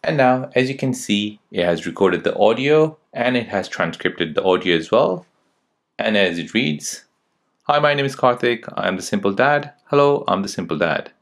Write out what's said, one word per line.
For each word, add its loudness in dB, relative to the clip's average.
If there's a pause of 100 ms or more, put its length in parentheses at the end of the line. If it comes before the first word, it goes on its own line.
And 0
now, 2
as 2
you -6
can -2
see, -2 (100)
it -2
has 0
recorded 0
the -2
audio 2 (160)
and -2
it -2
has -4
transcribed -4
the 0
audio 4
as -2
well. 2 (720)
And 0
as 2
it -10
reads, -4 (580)
"Hi, 2
my 4
name 0
is -4
Karthik. 0
I -2
am 0
the -6
Simple -2
Dad. 0 (140)
Hello, 2
I'm 0
the -6
Simple -6
Dad." -2 (100)